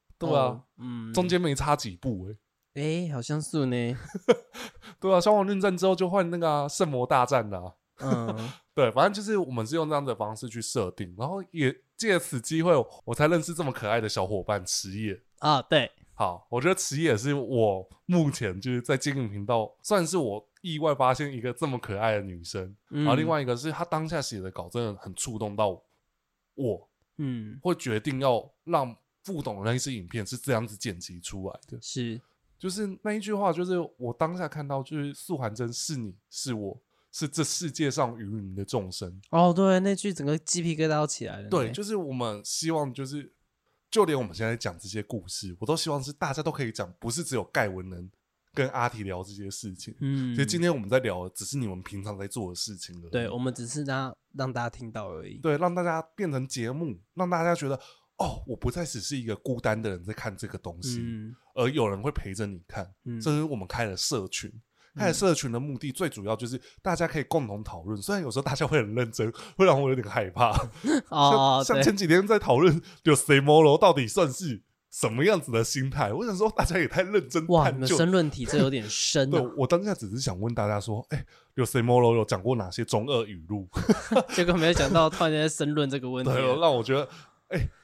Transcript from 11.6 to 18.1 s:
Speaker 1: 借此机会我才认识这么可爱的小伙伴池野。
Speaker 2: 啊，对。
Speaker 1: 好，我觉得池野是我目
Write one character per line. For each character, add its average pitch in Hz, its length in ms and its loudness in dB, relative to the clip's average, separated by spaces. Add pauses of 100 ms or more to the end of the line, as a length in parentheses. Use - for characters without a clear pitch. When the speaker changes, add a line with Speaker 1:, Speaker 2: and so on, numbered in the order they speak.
Speaker 1:
借 202 220 4
此 143 200 -4
机 156 220 0
会 175 100 4 (340)
我 120 100 -4
才 151 120 4
认 170 140 4
识 165 140 -8
这 170 80 -2
么 135 80 -2
可 110 180 -4
爱 117 100 2
的 110 80 0
小 98 200 0
伙 98 160 -2
伴 101 200 -2
池 95 360 -4
野。 104 200 -4 (200)
Speaker 2:
啊， 143 240 2
对。 147 280 2 (240)
Speaker 1:
好， 90 360 -2
我 120 100 0
觉 147 60 2
得 185 80 6
池 139 220 -4
野 151 200 4
是 135 160 -2
我 110 540 2 (180)
目 170 240 4